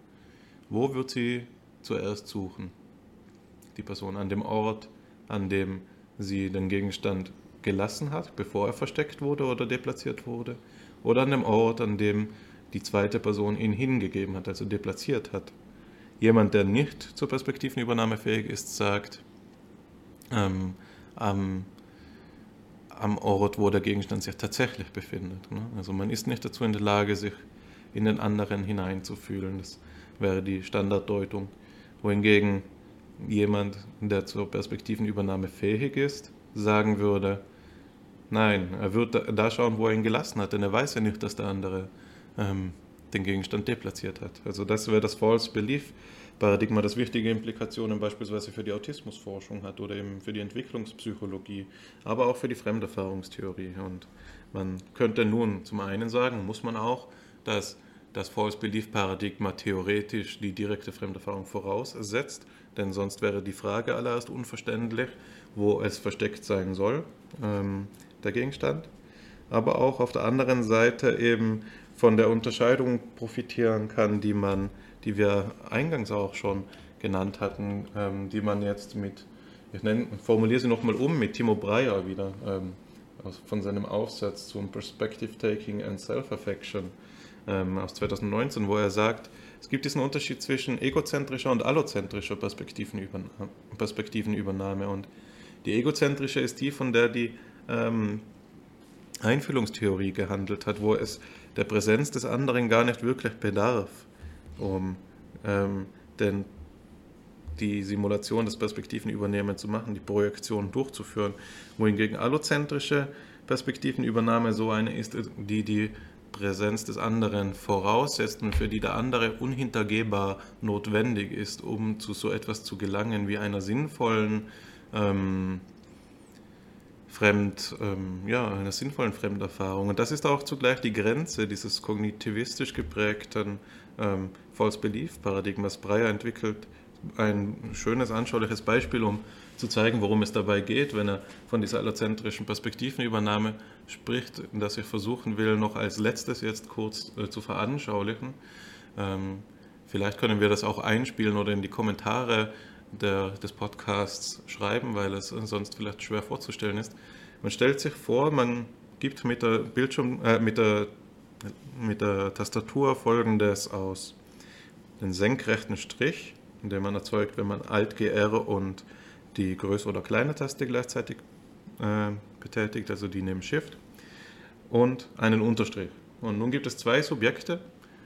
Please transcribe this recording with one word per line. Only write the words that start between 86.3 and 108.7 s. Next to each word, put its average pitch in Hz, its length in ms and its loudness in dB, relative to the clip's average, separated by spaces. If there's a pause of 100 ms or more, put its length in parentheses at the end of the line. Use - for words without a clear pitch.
ähm, 95 300 0
aus 92 160 -6
zweitausendneunzehn, 104 720 -2
wo 104 80 4
er 104 140 4
sagt, 107 400 2 (300)
es - 80 -16
gibt 135 160 -2
diesen 143 160 0
Unterschied 139 400 -2
zwischen 131 400 -2
egozentrischer 135 720 0
und 123 140 2
allozentrischer 101 720 0
Perspektivenüberna-, 98 1120 -8 (280)
Perspektivenübernahme. 98 1120 -2
Und 98 200 -6 (560)
die 104 100 0
egozentrische 139 640 2
ist 123 200 -2
die, 135 100 0
von 131 220 -2
der 117 160 8
die, 113 260 -2 (340)
ähm, 113 520 0 (1040)
Einfühlungstheorie 110 880 2
gehandelt 98 540 -2
hat, 104 140 -2
wo 107 140 4
es - 260 -2 (360)
der - 80 2
Präsenz 107 460 4
des 120 140 -2
anderen 123 460 2
gar 113 140 8
nicht 120 180 0
wirklich 120 320 0
bedarf, 104 560 2 (680)
um, 95 380 -2 (480)
ähm, 98 400 0 (340)
denn 101 280 2 (1120)
die 104 240 0
Simulation 104 640 0
des 107 100 -2
Perspektivenübernehmen 101 1040 -2